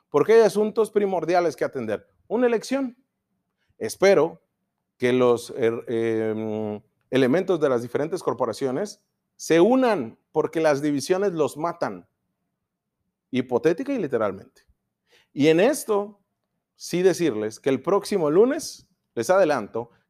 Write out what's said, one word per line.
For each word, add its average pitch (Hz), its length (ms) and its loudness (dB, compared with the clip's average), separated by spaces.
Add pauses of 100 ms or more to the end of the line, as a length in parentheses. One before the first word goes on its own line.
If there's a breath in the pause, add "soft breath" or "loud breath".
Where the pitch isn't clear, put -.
porque 147 240 2
hay 226 80 8
asuntos 214 500 0
primordiales 175 680 0
que 156 100 -2
atender. 110 420 -6 (180)
Una 247 200 0
elección. 240 500 -4 (800)
Espero 170 640 2 (560)
que 123 160 0
los, 123 380 4
er, 117 360 -2
em, 110 960 -4 (300)
elementos 151 500 2
de 147 80 2
las 123 140 0
diferentes 147 400 -6
corporaciones 131 800 -4 (340)
se 165 240 2
unan, 214 580 2 (140)
porque 151 280 -2
las 151 200 2
divisiones 175 520 -2
los 143 260 -2
matan, 139 500 -8 (1200)
hipotética 156 640 0
y 269 60 -4
literalmente. 110 640 -6 (680 soft breath)
Y 139 160 2
en 160 120 4
esto, 214 600 -2 (580)
sí - 220 -6
decirles 143 580 0
que - 120 -2
el 131 100 0
próximo 185 500 -2
lunes, 254 560 0 (280)
les 117 160 -2
adelanto, 139 600 0 (200)